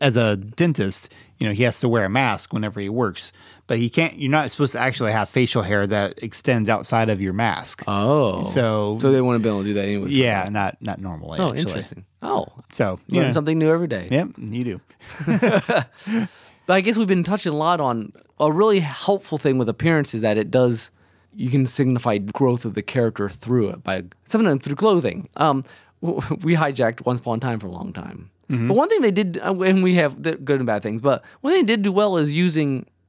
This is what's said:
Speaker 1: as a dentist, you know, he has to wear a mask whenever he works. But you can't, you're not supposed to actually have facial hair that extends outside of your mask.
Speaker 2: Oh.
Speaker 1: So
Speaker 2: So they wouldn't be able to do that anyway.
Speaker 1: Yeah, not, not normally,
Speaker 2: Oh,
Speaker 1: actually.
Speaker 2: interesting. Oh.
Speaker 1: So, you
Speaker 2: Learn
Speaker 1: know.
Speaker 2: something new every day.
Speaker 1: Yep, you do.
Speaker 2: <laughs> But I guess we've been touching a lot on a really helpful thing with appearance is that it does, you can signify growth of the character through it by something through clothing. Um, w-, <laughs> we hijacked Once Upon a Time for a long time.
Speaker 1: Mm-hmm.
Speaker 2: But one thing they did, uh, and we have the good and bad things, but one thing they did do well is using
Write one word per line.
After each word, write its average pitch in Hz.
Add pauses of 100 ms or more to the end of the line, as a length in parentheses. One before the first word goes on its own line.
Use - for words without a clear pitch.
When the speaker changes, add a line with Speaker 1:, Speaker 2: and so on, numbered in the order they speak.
Speaker 1:
as 127
a 110
dentist, 107 (240)
you 110
know, 104
he 104
has 117
to 131
wear 113
a 95
mask 113
whenever 107
he 98
works. 110 (360)
But 117
you 120
can't, 160
you're 135
not 147
supposed 139
to 120
actually 120
have 107
facial 123
hair 101
that 101
extends 113
outside 110
of 101
your 95
mask. 107
Speaker 2:
Oh. 104
Speaker 1:
So 107
Speaker 2:
So 135
they 131
wouldn't 120
be 113
able 101
to -
do 104
that 101
anyway. 101
Speaker 1:
Yeah, 113
not, 101
not 101
normally, 78
Speaker 2:
Oh, 185
Speaker 1:
actually. 120
Speaker 2:
interesting. 85 (160)
Oh. - (240)
Speaker 1:
So, 95
you -
Speaker 2:
Learn 143
Speaker 1:
know. 120
Speaker 2:
something 160
new 156
every 170
day. 95
Speaker 1:
Yep, 139
you 113
do. 104 (440)
Speaker 2:
<laughs> - (1400)
But 180
I 190
guess 208
we've 226
been 185
touching 180
a 147
lot 165
on 117 (280)
a 151
really 196
helpful 160
thing 135
with 113
appearance 151
is 107
that 107
it 107
does, 123 (460)
you 131
can 135
signify 123
growth 120
of 104
the 107
character 107
through 117
it 87
by 92 (220)
something 202
through 143
clothing. 175
Um, 139 (380)
w-, 165 (160)
<laughs> -
we 165
hijacked 131
Once 123
Upon 117
a 123
Time 120
for 104
a 90
long 92
time. - (180)
Speaker 1:
Mm-hmm. 120
Speaker 2:
But 196
one 320
thing 440
they 220
did, 185
uh, 190
and 190
we 185
have 143
the 160
good 139
and 127
bad 107
things, 110
but 135 (180)
one 294
thing 349
they 226
did 208
do 202
well 196
is 147
using 151 (220)